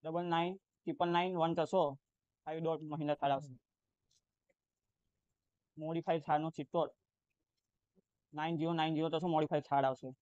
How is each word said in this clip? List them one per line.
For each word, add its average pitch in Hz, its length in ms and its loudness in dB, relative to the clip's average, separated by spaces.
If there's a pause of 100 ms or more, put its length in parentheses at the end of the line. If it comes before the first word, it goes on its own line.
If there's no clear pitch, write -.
ડબલ 165 220 -4
નાઇન 170 300 0
ટ્રિપલ - 520 -4
નાઇન 175 300 2
વન 165 160 2
થશો, 156 440 2 (480)
Five 160 180 -6
ડોર 160 180 0
મહિન્દ્રા 151 340 -2
થાર 143 160 0
આવશે. 139 280 -4 (2250)
Modify 160 420 0
થારનો 156 300 0
ચિત્રો. 156 400 -2 (1400)
નાઇન 160 240 -2
ઝીરો 165 160 0
નાઇન 160 200 2
ઝીરો 160 160 2
થશો, 160 180 0
modify 156 340 2
થાર 139 240 2
આવશે. 131 360 -2